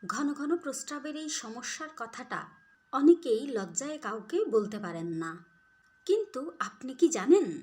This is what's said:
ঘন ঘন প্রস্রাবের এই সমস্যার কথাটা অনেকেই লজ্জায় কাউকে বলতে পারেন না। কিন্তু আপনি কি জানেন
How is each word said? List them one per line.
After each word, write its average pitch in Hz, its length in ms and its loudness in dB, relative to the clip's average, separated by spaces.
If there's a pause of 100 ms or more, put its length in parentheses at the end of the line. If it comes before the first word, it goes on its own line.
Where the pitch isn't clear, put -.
ঘন 226 300 -4
ঘন 294 240 -4
প্রস্রাবের 294 600 -8
এই 311 180 -8
সমস্যার 240 640 -8
কথাটা 233 440 -8 (520)
অনেকেই 277 540 6
লজ্জায় 269 520 -6
কাউকে 220 400 -6 (120)
বলতে 214 280 0
পারেন 170 380 -6
না। 160 160 -6 (760)
কিন্তু 392 340 2 (200)
আপনি - 340 -10
কি 339 140 4
জানেন 277 380 6 (160)